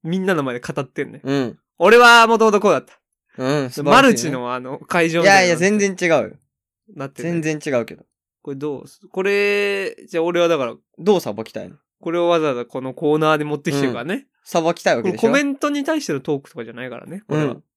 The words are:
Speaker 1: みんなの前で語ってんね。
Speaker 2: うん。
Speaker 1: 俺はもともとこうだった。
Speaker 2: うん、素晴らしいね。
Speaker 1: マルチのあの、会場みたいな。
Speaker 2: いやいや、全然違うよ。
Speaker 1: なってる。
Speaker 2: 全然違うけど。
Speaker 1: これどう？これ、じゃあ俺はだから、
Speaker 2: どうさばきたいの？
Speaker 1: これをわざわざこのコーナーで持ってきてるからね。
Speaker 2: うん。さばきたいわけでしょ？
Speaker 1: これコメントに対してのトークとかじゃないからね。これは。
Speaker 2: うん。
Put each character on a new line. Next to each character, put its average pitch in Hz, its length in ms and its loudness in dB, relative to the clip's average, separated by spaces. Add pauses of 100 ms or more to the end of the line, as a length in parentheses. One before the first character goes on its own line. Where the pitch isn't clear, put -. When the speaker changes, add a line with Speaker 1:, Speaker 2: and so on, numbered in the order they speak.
Speaker 1:
み 170 160 -4
ん 185 80 -4
な 196 80 2
の 151 80 0
前 123 160 -6
で - 20 -10
語 147 200 -8
っ 135 40 -4
て - 200 -8
ん - 80 -14
ね。 - 100 -20
Speaker 2:
う 135 100 -4
ん。 135 260 -2 (200)
Speaker 1:
俺 208 180 6
は 233 300 8
も 226 120 2
と 220 60 4
も 220 60 6
と 202 100 2
こ 208 100 2
う - 20 4
だ 135 60 2
っ - 60 -8
た。 - 140 -20 (380)
Speaker 2:
う 131 80 -8
ん、 - 0 -
素 - 0 -
晴 143 180 0
ら 127 80 -6
し - 60 -16
い 147 80 -8
ね。 143 60 0
Speaker 1:
マ 254 120 6
ル 262 140 6
チ 147 140 -4
の 123 220 -8
あ 127 60 -6
の、 131 220 -12
会 170 300 0
場 165 100 0
み 170 60 4
た 196 80 6
い - 0 -
な。 190 60 6
Speaker 2:
い - 20 2
や 180 40 2
い 175 40 2
や、 165 60 2
全 196 220 2
然 196 220 -2
違 185 60 -2
う 139 240 0
よ。 - 60 -20 (600)
Speaker 1:
な 139 100 -10
っ 139 40 -14
て - 120 -16
る。 170 180 -4
Speaker 2:
全 151 200 -4
然 147 140 -4
違 - 60 2
う 113 40 -4
け - 100 -14
ど。 - 100 -20 (380)
Speaker 1:
こ - 80 -12
れ 139 60 -8
ど 143 240 -8
う？ - 40 -20 (260)
こ 190 120 -6
れ、 202 720 -2 (140)
じ 170 100 -4
ゃ 165 40 0
あ - 20 0
俺 175 160 0
は 170 80 4
だ 165 100 2
か 127 80 -2
ら、 117 100 -10 (220)
Speaker 2:
ど 180 200 4
う - 20 0
さ 117 120 -8
ば 110 120 -8
き - 80 -18
た 104 100 -10
い 92 60 -16
の？ - 80 -20 (240)
Speaker 1:
こ 165 100 -8
れ 175 80 -2
を 175 80 2
わ 170 140 2
ざ 156 80 0
わ 135 60 -2
ざ 120 120 -8
こ 131 140 -10
の 131 140 -12
コ 151 200 0
ー 156 40 2
ナ 156 160 2
ー 151 40 -2
で 151 60 -4
持 151 100 -6
っ 143 60 -8
て 156 100 -4
き 143 100 0
て 139 60 0
る 123 60 -2
か 117 60 -8
ら 120 60 -10
ね。 175 100 -6
Speaker 2:
う 277 40 -6
ん。 - 80 -14 (160)
さ - 180 -2
ば 165 140 0
き - 80 -14
た 180 100 2
い 135 40 2
わ 117 80 -4
け 185 80 -2
で 214 60 -8
し - 20 -6
ょ？ - 0 -
Speaker 1:
こ 226 80 2
れ 226 40 2
コ 285 140 2
メ 277 60 -4
ン 277 40 -6
ト 294 140 -2
に 285 140 -4
対 320 180 -2
し - 40 -10
て - 60 -4
の 139 80 -4
ト 147 160 -4
ー 139 60 -8
ク - 80 -20
と - 80 -20
か 117 60 -10
じ 113 60 -16
ゃ - 20 -20
な 120 120 -12
い 127 60 -12
か 117 60 -12
ら - 100 -16
ね。 190 220 -14
こ 147 80 -4
れ 156 80 0
は。 - 0 -
Speaker 2:
う 139 40 -2 (100)
ん。 - 60 -20 (120)